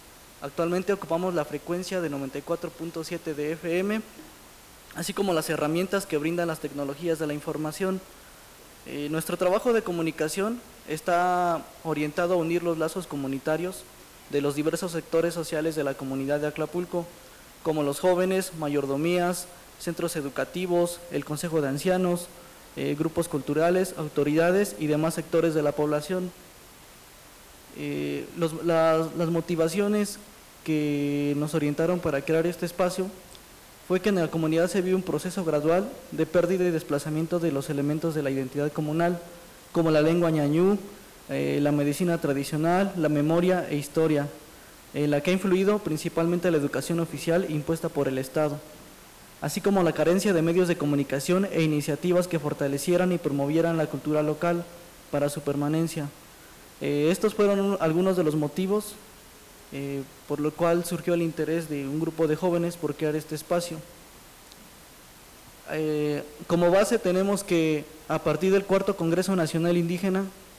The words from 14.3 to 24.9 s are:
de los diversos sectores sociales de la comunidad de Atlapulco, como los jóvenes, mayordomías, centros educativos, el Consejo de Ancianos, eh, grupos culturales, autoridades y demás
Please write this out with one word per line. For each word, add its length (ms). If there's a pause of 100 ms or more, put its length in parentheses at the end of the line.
de 100
los 140
diversos 380
sectores 420
sociales 400
de 80
la 100
comunidad 460
de 80
Atlapulco, 580 (560)
como 220
los 160
jóvenes, 580
mayordomías, 880 (320)
centros 360
educativos, 840 (120)
el 140
Consejo 360
de 60
Ancianos, 600 (480)
eh, 220
grupos 300
culturales, 720
autoridades 800
y 80
demás 260